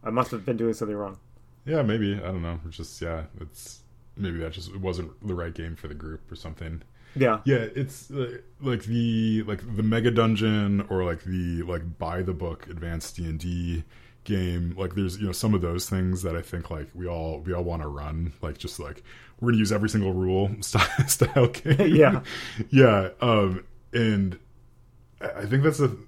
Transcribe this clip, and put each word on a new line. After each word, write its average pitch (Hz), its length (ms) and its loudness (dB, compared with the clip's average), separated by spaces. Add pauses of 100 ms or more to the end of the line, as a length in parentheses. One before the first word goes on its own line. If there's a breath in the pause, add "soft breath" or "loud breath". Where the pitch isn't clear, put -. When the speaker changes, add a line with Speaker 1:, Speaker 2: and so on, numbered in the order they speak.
Speaker 1:
I 117 60 -6
must 120 220 0
have 107 160 -6
been 120 100 0
doing 113 160 0
something 107 240 -4
wrong. 98 220 -8 (460)
Speaker 2:
Yeah, 151 180 0
maybe. 107 320 2
I 98 120 -6
don't 92 160 -4
know. 85 240 -6
It's 80 100 -12
just, - 260 -12
yeah, 82 220 -6 (160)
it's, - 400 -18 (360)
maybe 87 220 -4
that 82 140 -6
just, 85 180 -12
it 98 100 -12
wasn't 90 300 -4 (160)
the 95 80 -4
right 85 180 -6
game 82 220 -8
for 80 140 -14
the 73 60 -10
group 78 360 -12
or 80 60 -14
something. 80 460 -10 (340 soft breath)
Speaker 1:
Yeah. 120 280 2
Speaker 2:
Yeah, 123 300 2
it's, 135 360 -8
uh, 123 280 -6 (220)
like, 123 240 -2
the, 113 600 2
like, 107 160 -4 (160)
the 107 60 0
mega 113 300 4
dungeon 107 760 4
or, 95 160 0
like, 85 200 -2
the, 87 380 -2
like, 85 360 -6
by 85 240 -4
the 90 120 -2
book 82 340 -8
advanced 85 480 -8
D 85 80 -6
and 80 160 -4
D 87 420 -4 (400 soft breath)
game. 87 540 -2
Like, 92 180 -4
there's, 98 240 -2
you 104 80 -4
know, 92 60 -2
some 107 220 2
of 95 60 4
those 87 280 -2
things 92 340 0
that 85 140 -4
I 82 60 -4
think, - 280 -10
like, 76 240 -8
we 90 140 -8
all, 80 320 -6
we 87 120 -6
all 87 120 -2
wanna 82 240 -4
run. 73 440 -6 (100)
Like, 78 160 -8
just, - 200 -10
like, 73 240 -12 (380 loud breath)
we're 120 100 2
gonna 113 80 6
use 107 140 4
every 107 160 2
single 98 240 2
rule 92 440 2
<laughs> 104 40 -12
sty-, - 460 2
style 123 420 4
game. - 320 2
Speaker 1:
<laughs> 170 160 6
Yeah. 156 240 8 (500 loud breath)
Speaker 2:
Yeah. 110 380 8 (120)
Um, 101 440 4 (280)
and 104 460 2 (840)
I, - 100 -4 (120)
I 101 40 -6
think 131 180 4
that's 156 160 4
a 131 160 4 (120)